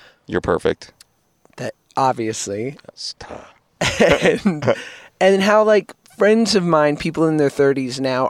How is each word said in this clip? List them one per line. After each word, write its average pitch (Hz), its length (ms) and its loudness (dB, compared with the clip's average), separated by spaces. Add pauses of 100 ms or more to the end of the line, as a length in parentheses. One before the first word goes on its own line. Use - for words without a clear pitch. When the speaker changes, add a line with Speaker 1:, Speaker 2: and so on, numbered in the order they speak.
(260)
Speaker 1:
You're 90 140 -4
perfect. - 520 -2 (640)
Speaker 2:
that, 120 180 -10 (220)
obviously. 120 880 -4
Speaker 1:
That's - 360 -14
tough. - 340 -20 (260)
Speaker 2:
<laughs> 156 920 0 (440)
And, 190 160 4
and 190 80 2
how, 214 220 4
like, 214 300 0 (240)
friends 214 360 2
of 190 80 2
mine, 151 360 2
people 165 280 -2
in 156 120 0
their 143 100 2
thirties 135 500 -2
now, 131 320 -2